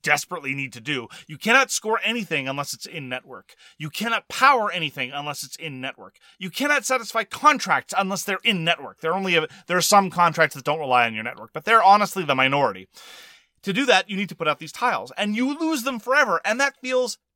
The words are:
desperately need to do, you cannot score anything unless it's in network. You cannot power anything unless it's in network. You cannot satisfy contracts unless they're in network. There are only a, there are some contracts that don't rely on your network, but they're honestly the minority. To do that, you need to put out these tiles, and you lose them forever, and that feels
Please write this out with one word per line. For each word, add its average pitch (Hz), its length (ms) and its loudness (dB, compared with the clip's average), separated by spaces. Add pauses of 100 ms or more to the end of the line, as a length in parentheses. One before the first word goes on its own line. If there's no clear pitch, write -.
desperately 147 520 -4
need 139 200 -8
to 120 60 -14
do, 120 280 -6 (180)
you 156 100 -16
cannot 240 340 2
score 214 340 -2
anything 190 420 -4
unless 139 260 -6
it's - 140 -12
in 147 220 -14
network. 127 460 -14 (220)
You 147 140 -12
cannot 226 380 -6
power 247 420 4
anything 143 400 -6
unless 143 320 -8
it's 135 140 -16
in 143 240 -12
network. 110 380 -14 (200)
You 185 120 -8
cannot 277 340 0
satisfy 233 400 -2
contracts 220 720 2
unless 190 240 -2
they're 190 220 -4
in 202 180 2
network. 143 380 -4
There 160 100 -2
are 180 80 0
only 190 180 0
a, 156 120 2 (180)
there 175 100 0
are 180 60 2
some 196 280 6
contracts 165 440 2
that 131 100 -16
don't 151 140 -2
rely 127 280 4
on 113 80 -4
your 110 100 -8
network, 113 280 -12
but 156 120 -10
they're 220 180 6
honestly 196 420 6
the 143 120 2
minority. 131 520 2 (760)
To 196 80 -4
do 233 140 0
that, 190 220 4
you 202 80 -6
need 196 120 -4
to 156 80 -16
put - 120 -4
out - 100 0
these 160 140 -16
tiles, 135 440 -4
and 208 200 -2
you 262 220 -2
lose 320 240 -2
them 247 180 -4
forever, 240 440 2
and 220 160 -2
that 277 200 -2
feels 254 380 -2 (180)